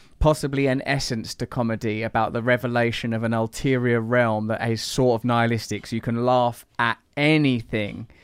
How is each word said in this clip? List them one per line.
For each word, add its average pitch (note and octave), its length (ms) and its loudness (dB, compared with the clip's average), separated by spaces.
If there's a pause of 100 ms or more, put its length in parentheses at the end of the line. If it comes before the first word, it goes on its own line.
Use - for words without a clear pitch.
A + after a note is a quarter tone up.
(200)
possibly C#3 480 2
an C3 180 0
essence C3 480 -4
to - 140 -6
comedy A2 560 -2
about A2+ 280 0
the A#2 120 -2
revelation A#2+ 680 0
of A2+ 120 -2
an A2+ 100 0
ulterior A#2+ 680 0
realm A2+ 500 2
that A2+ 200 -2
is A2+ 100 -2
sort B2 400 2
of A2 60 -6
nihilistic. A#2 640 0
So - 80 -6
you A2 60 -4
can A#2 260 -2
laugh B2 360 2 (140)
at A#2 220 0 (180)
anything A#2+ 920 0 (160)